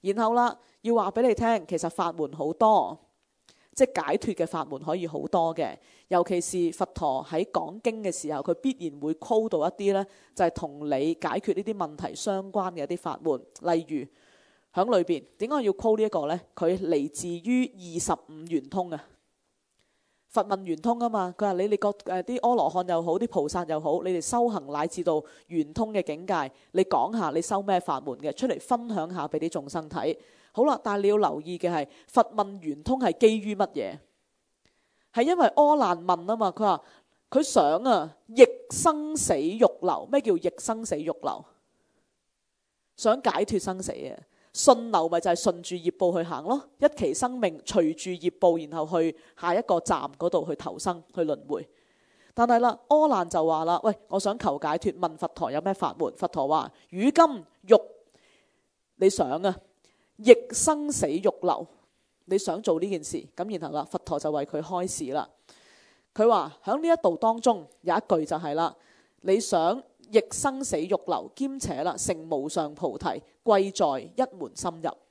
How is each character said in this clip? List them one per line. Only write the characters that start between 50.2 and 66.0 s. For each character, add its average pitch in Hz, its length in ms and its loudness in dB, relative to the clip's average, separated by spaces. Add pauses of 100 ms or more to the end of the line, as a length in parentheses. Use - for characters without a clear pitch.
度 175 160 0
去 156 120 -6
投 - 200 -10
生， 170 240 -6 (140)
去 180 60 -4
輪 156 160 0 (100)
迴。 147 180 -6 (680)
但 233 140 2
係 240 100 4
啦， 233 180 2 (120)
阿 302 180 6
難 196 220 2
就 160 180 0
話 160 180 2
啦： 170 200 0
「喂， 208 120 2 (120)
我 180 100 -2
想 202 180 -2
求 151 220 -2
解 156 180 -2
脫， 175 220 -4
問 165 180 -4
佛 160 120 -6
陀 139 240 -6
有 147 80 -2
咩 190 120 -2
法 180 240 -4
門？」 156 220 -2
佛 185 80 -4
陀 139 220 -2
話： 143 200 0 (220)
「如 196 200 0
今 285 340 4 (240)
欲 214 60 10 (1200)
你 190 120 6
想 160 220 0 (100)
啊， 190 160 -2 (600)
逆 220 180 10 (160)
生 294 400 0
死 202 180 -2
欲 160 140 -2 (200)
流， 165 240 0 (580)
你 190 120 -2
想 196 240 -2
做 165 200 0
呢 196 100 -2
件 180 120 -4
事。」 - 220 -8 (120)
噉 190 240 -6
然 156 100 -10
後 156 60 -6
啦， 147 80 -4
佛 175 200 -8
陀 156 140 -4
就 151 140 -4
為 143 120 -2
佢 147 160 -6
開 180 280 -6
示 135 240 -8
啦。 143 180 -6 (840)